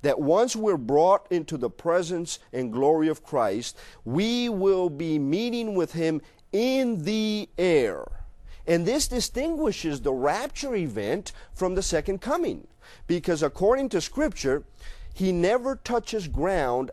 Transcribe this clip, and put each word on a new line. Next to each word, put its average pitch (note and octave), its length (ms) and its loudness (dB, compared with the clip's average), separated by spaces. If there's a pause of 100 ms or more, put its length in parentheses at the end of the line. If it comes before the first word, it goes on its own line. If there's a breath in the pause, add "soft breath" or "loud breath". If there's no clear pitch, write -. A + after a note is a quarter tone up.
that C#3 180 2
once F#3 360 4
we're G#3+ 220 2
brought D3 520 4
into E3 280 -2
the B2 120 -2
presence E3+ 720 -2 (140 soft breath)
and B2 200 -4
glory D#3 360 4
of D3+ 140 -4
Christ, A#2 540 -2 (280 loud breath)
we A3+ 440 0
will F#3+ 400 2
be D#3 300 -2
meeting A3 560 -2
with E3+ 180 0
him D#3+ 280 0 (300 soft breath)
in A#3+ 520 2
the G#3+ 540 -2
air. C3 480 2 (600 soft breath)
And E3+ 180 2
this C4+ 220 2
distinguishes B3 920 -2
the C3+ 120 0
rapture G#3+ 640 -2
event B2+ 580 -4 (200 loud breath)
from F#3 220 -2
the F#3+ 80 0
second F#3 380 -2
coming, C4+ 460 -2 (380 loud breath)
because E3 380 0
according A3 460 2
to F3 120 0
Scripture, D3+ 600 -2 (500 loud breath)
he F#3+ 180 0
never A3+ 460 2
touches A3+ 500 -4
ground C3+ 640 0